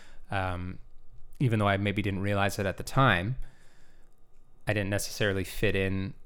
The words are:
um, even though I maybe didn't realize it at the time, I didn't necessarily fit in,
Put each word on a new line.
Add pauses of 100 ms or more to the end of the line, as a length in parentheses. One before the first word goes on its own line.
(320)
um, (600)
even
though
I
maybe
didn't
realize
it
at
the
time, (1300)
I
didn't
necessarily
fit
in, (100)